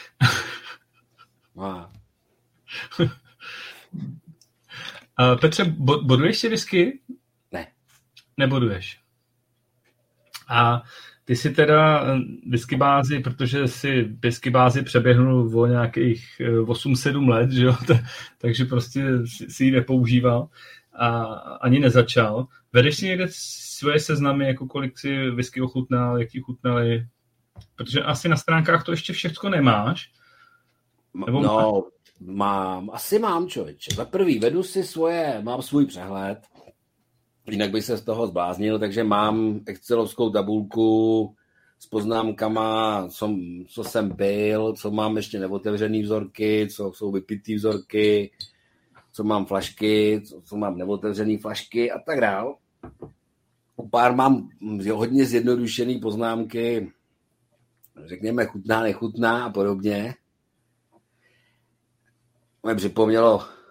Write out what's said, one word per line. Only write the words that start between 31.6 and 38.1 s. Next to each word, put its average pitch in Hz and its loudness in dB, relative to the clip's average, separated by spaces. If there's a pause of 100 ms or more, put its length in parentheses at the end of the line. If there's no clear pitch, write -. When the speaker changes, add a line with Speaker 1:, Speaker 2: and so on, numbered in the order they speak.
Speaker 1:
máš? 95 -12
Speaker 2:
mám. 98 -2
Asi - -2
mám, 180 -2
člověče. - -8
Za 120 -6
prvý, 175 0
vedu 143 0
si 185 -4
svoje, 160 -2
mám 123 -6
svůj 143 2
přehled. 98 -8 (1120)
Jinak 104 -2
by 107 -2
se 113 -4
z - -8
toho 113 -4